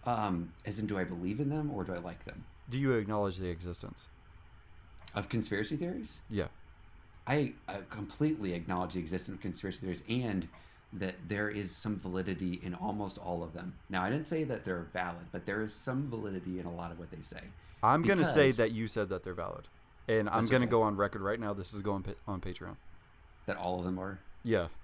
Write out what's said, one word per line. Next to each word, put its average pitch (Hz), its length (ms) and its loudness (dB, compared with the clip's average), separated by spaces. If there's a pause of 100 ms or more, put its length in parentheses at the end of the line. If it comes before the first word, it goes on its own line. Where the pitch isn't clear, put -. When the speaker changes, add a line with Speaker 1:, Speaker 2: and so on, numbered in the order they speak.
Speaker 1:
Um, 98 460 2 (140)
as 101 120 -4
in, 107 80 0
do 98 120 2
I 92 60 4
believe 90 360 -2
in 143 80 2
them 147 220 0
or 101 140 -2
do 90 100 -4
I 87 40 -4
like 85 260 -8
them? - 200 -10 (260)
Speaker 2:
Do 123 80 0
you 135 140 6
acknowledge 104 460 2
the 92 100 -2
existence? 85 600 -6 (1040)
Speaker 1:
Of 101 140 -2
conspiracy 107 480 0
theories? 180 520 -4
Speaker 2:
Yeah. 98 200 0 (800)
Speaker 1:
I, 139 280 2 (140)
uh, 101 100 -4 (100)
completely 110 640 0
acknowledge 90 420 -2
the 92 60 0
existence 90 360 -4
of 95 40 -12
conspiracy 95 400 -6
theories 90 280 -4
and 110 380 0 (460)
that 92 220 -2 (120)
there 104 220 0
is 101 260 -4
some 107 220 -2
validity 90 680 -2
in 90 120 -4
almost 101 440 -4
all 87 240 -4
of 82 120 -8
them. 90 200 -8 (140)
Now, 92 140 0
I 95 80 2
didn't 151 160 0
say 160 180 0
that 127 200 -4
they're 87 280 -2
valid, 87 400 -4
but 90 140 -6
there 101 160 0
is 107 100 -4
some 135 380 -2
validity 95 500 -4
in 87 60 -6
a 85 60 -6
lot 85 200 -6
of 82 60 -12
what 85 120 -12
they 82 120 -12
say. - 180 -12 (420)
Speaker 2:
I'm 135 200 8
gonna 175 220 6
say 147 200 10
Speaker 1:
Because 127 140 8
Speaker 2:
that 113 140 6
you 113 160 0
said 104 200 0
that 92 160 -2
they're 92 100 -4
valid. 90 300 -6 (440)
And 110 200 6
I'm 107 120 4
Speaker 1:
That's 113 100 4
Speaker 2:
gonna 123 140 8
Speaker 1:
okay. 110 60 0
Speaker 2:
go 113 120 8
on 104 140 4
record 101 260 2
right 107 180 0
now. 104 140 -2
This 98 180 -8
is 104 100 -8
going 98 200 0
pa-, 98 100 -4 (160)
on 95 120 -2
Patreon. 92 360 -8 (720)
Speaker 1:
That 95 100 0
all 90 220 0
of 90 60 -2
them 92 140 0
are? 95 200 -4 (240)
Speaker 2:
Yeah. 101 260 4 (160)